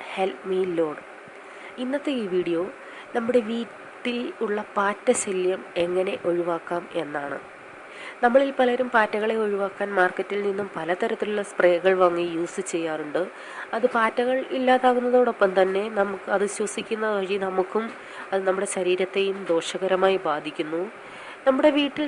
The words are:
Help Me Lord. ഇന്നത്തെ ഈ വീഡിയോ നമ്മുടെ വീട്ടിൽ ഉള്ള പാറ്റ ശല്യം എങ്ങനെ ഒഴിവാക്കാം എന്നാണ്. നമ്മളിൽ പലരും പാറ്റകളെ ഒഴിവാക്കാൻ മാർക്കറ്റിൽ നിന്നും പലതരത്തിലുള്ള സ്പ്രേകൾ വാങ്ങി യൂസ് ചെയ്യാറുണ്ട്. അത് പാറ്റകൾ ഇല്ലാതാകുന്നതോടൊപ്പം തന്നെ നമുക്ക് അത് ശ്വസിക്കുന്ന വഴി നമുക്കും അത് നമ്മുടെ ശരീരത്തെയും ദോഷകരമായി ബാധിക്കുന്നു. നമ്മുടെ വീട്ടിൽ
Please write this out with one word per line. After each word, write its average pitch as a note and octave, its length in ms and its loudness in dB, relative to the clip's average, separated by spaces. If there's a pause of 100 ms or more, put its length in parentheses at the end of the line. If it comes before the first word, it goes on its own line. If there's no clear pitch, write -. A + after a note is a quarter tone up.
(140)
Help F#3+ 320 -2
Me F#3 200 0
Lord. E3 320 0 (800)
ഇന്നത്തെ C#4 340 -4 (100)
ഈ G#3 60 -2
വീഡിയോ E3+ 340 0 (520)
നമ്മുടെ A#3+ 360 2
വീട്ടിൽ A#3 680 -6 (240)
ഉള്ള G#3 160 0 (180)
പാറ്റ G3+ 320 0 (140)
ശല്യം F#3 400 0 (220)
എങ്ങനെ F#3 300 0 (120)
ഒഴിവാക്കാം F3 580 0 (120)
എന്നാണ്. D3 420 -4 (840)
നമ്മളിൽ C4+ 380 6
പലരും B3 300 2
പാറ്റകളെ A3 540 2
ഒഴിവാക്കാൻ G3+ 460 -2 (100)
മാർക്കറ്റിൽ F#3 480 2
നിന്നും G3 280 -2
പലതരത്തിലുള്ള G3+ 760 -2
സ്പ്രേകൾ F3+ 500 6
വാങ്ങി F3 240 4 (100)
യൂസ് E3+ 360 -4
ചെയ്യാറുണ്ട്. D#3 520 -2 (540)
അത് A3+ 80 2 (120)
പാറ്റകൾ A#3+ 400 2 (220)
ഇല്ലാതാകുന്നതോടൊപ്പം B3 1000 4
തന്നെ F#3+ 240 4 (160)
നമുക്ക് G3 380 -2
അത് G3+ 180 0
ശ്വസിക്കുന്ന G#3+ 640 -4
വഴി F#3+ 280 -2
നമുക്കും F#3 400 0 (460)
അത് G3 160 0
നമ്മുടെ F#3+ 300 2
ശരീരത്തെയും F#3+ 600 0 (140)
ദോഷകരമായി F#3 680 2 (100)
ബാധിക്കുന്നു. D3+ 520 -4 (640)
നമ്മുടെ C4+ 320 6
വീട്ടിൽ C#4+ 300 0